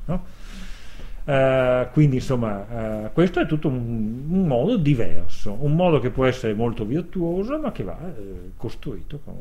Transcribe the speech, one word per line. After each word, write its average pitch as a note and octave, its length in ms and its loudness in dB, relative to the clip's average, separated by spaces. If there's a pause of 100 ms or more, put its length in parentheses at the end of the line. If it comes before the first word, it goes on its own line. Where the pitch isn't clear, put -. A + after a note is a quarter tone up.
no? F3+ 180 -2 (1000)
Eh, C3 680 2
quindi D3 240 4
insomma, A2 920 -4
eh, A2 60 -8
questo F3 300 2
è - 40 0
tutto D#3 220 -2
un, A#2 600 -4
un F#3 200 2
modo C#3+ 280 2
diverso, C#3 840 6
un D3 160 2
modo E3+ 240 4
che A#2+ 100 0
può C3 160 0
essere A#2+ 300 0
molto A2+ 280 -2
virtuoso F3 760 -2
ma C#4 120 -4
che A#2+ 120 -8
va, F2 120 -8 (120)
eh, F#2+ 500 -10
costruito D3 640 -8
con F#2+ 180 -10